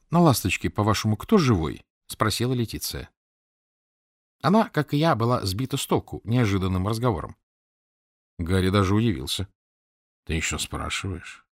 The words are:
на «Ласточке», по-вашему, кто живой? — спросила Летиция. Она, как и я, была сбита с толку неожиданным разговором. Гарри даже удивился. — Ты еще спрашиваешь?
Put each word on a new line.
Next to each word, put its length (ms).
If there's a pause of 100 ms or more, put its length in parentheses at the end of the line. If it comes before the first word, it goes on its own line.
(100)
на 100
«Ласточке», 480
по-вашему, 480
кто 220
живой? — 440 (240)
спросила 460
Летиция. 560 (1400)
Она, 240
как 240
и 60
я, 160
была 320
сбита 320
с 80
толку 380
неожиданным 600
разговором. 480 (1040)
Гарри 300
даже 260
удивился. — 540 (800)
Ты 80
еще 240
спрашиваешь? 880 (120)